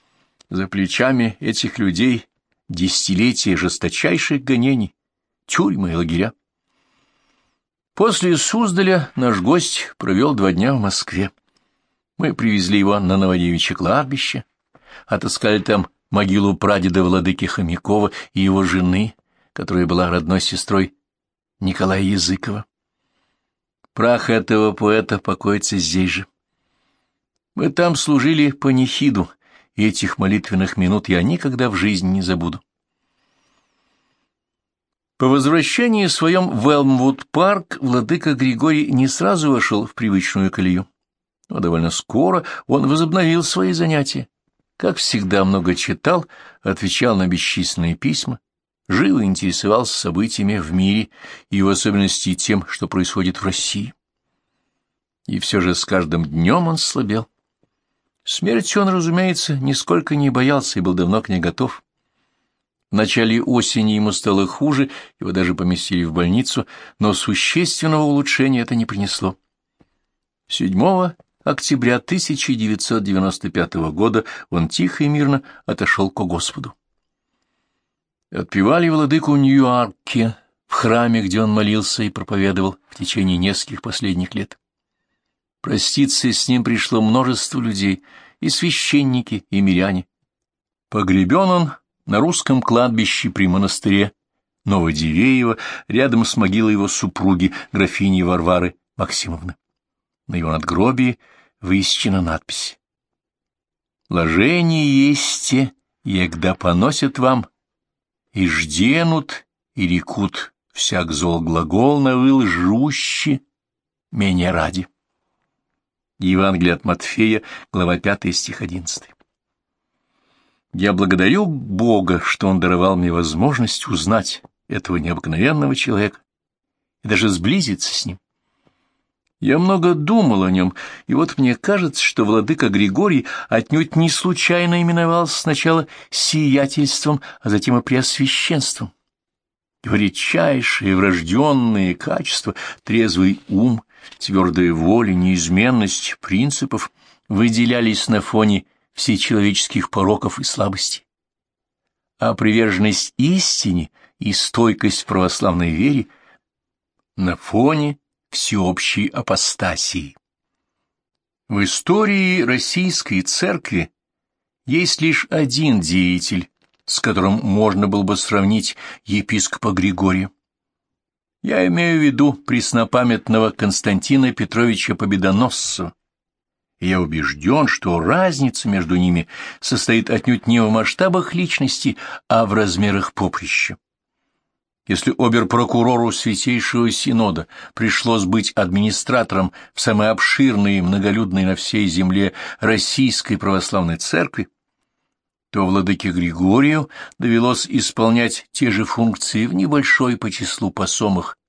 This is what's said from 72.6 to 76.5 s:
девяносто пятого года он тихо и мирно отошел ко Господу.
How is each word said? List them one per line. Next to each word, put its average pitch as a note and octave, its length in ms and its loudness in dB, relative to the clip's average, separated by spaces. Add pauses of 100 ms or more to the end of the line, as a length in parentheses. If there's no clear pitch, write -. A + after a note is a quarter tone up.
девяносто F#2+ 460 0
пятого E2 420 -2
года F2+ 340 0 (260)
он E2 160 0
тихо - 380 -2
и - 20 2
мирно C#3+ 340 2 (240)
отошел G2+ 460 0
ко G#2 140 -4
Господу. - 500 -8 (1600)